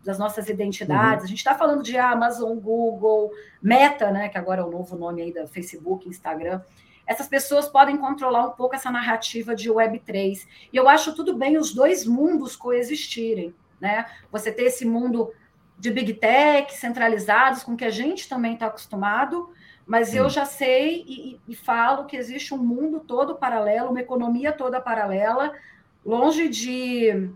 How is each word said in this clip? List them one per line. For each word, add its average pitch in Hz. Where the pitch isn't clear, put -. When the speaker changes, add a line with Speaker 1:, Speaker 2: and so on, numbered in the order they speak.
Speaker 1:
das 190
nossas 208
identidades. 202
Speaker 2:
Uhum. 185
Speaker 1:
A 185
gente 214
tá 277
falando 294
de 247
Amazon, 233
Google, 214
Meta, 247
né? 202
Que 196
agora 185
é -
o 170
novo 180
nome 170
aí 170
da 156
Facebook, 175
Instagram. 170
Essas -
pessoas 285
podem 277
controlar 262
um 247
pouco 254
essa 262
narrativa 233
de 214
Web 220
três. 196
E 247
eu 254
acho 311
tudo 311
bem 285
os -
dois 269
mundos 269
coexistirem, 233
né? 208
Você 214
ter 233
esse 247
mundo 233
de 220
big 220
tech, 277
centralizados, 233
com 233
que 247
a 226
gente 277
também 233
tá 226
acostumado, 220
mas 226
eu 370
Speaker 2:
Hum. -
Speaker 1:
já 277
sei 277
e, 262
e, -
e -
falo 254
que 285
existe 254
um 269
mundo 269
todo 277
paralelo, 233
uma 247
economia 247
toda 254
paralela, 226
longe 302
de 233